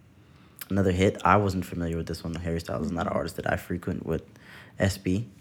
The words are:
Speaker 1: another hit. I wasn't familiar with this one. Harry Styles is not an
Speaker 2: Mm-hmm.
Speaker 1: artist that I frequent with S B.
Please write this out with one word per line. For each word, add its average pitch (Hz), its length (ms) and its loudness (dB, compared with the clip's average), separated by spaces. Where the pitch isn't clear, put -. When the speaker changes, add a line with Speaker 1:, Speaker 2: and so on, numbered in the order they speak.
Speaker 1:
another 95 220 4
hit. 95 320 4
I 95 140 8
wasn't 92 280 2
familiar 85 320 -4
with 82 100 -4
this 82 160 -6
one. 82 120 -4
Harry 85 240 -2
Styles - 280 -4
is - 40 -2
not 85 100 -2
an 85 80 0
Speaker 2:
Mm-hmm. - 80 -2
Speaker 1:
artist - 200 -4
that - 140 -2
I 87 60 0
frequent - 480 -6
with 78 180 -2
S 98 180 4
B. 98 300 -2